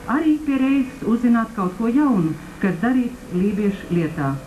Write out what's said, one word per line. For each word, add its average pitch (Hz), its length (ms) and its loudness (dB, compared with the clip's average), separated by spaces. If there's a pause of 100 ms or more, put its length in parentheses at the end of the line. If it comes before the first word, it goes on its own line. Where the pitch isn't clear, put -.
arī 302 340 2
pie 277 200 -2
reizes 269 480 0
uzzināt 233 480 2
kaut 180 220 -2
ko 226 140 -2
jaunu, 233 460 2 (200)
kas 180 220 0
darīts 247 560 -2
lībiešu 196 560 -2
lietā. 151 440 -2 (140)